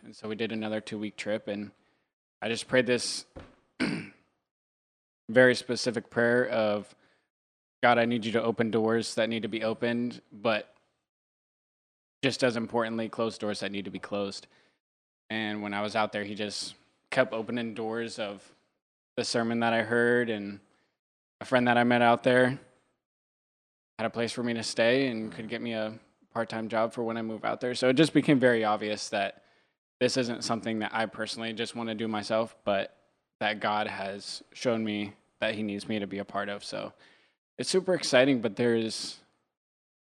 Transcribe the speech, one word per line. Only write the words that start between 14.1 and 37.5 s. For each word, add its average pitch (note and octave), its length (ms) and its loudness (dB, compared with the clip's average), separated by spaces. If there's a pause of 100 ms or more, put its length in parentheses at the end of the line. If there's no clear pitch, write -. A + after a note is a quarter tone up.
And G#2+ 320 -6
when G#2 120 -6
I G2+ 80 -2
was G#2+ 140 -4
out G#2+ 160 0
there, G#2 120 -6
he G2+ 100 -10
just G2+ 400 -8 (360)
kept C3 220 2
opening A2+ 420 -6
doors A2+ 440 -6
of G2+ 240 -8 (760)
the B2 80 -2
sermon A#2 360 0
that A#2 120 2
I A2+ 100 2
heard, A#2+ 480 2
and G2+ 300 -6 (800)
a - 40 -12
friend B2 240 4
that A#2+ 100 6
I A#2+ 60 6
met A#2+ 180 6
out A#2+ 200 6
there B2+ 360 4 (1400)
had A2 80 -2
a A2 40 -4
place A#2 220 -2
for B2 100 -4
me A#2+ 120 -2
to A2+ 80 -4
stay B2 460 2
and A2 240 -6
could A2 160 -10
get A2+ 120 -8
me A#2 140 -6
a A2 240 -4 (340)
part-time A2+ 360 -4
job A2+ 240 0
for B2 100 -6
when A2+ 140 -4
I A2+ 60 -4
move A2+ 220 -8
out A2+ 160 -2
there. B2 140 -4
So B2+ 160 2
it B2+ 40 4
just D3+ 200 6
became D3 240 6
very A#2+ 260 6
obvious G#2 460 -2
that G2+ 320 -4 (580)
this B2 160 4
isn't A#2+ 280 -2
something A2+ 360 -2
that G#2 140 -4
I A2+ 120 0
personally A2+ 460 -8
just A2+ 240 -6
wanna A2+ 180 -4
do A2 140 -4
myself, A2 560 0
but G2 320 0 (440)
that G#2+ 200 0
God G#2+ 260 0
has G2 560 -10 (120)
shown A2+ 280 0
me G#2 300 -4 (280)
that A2 140 -2
he G#2+ 80 -6
needs G2+ 260 -6
me A2 100 -2
to G2+ 80 -4
be G2 120 -8
a G2+ 60 -8
part G2+ 240 -6
of. G2+ 160 -10
So G2+ 280 -8 (640)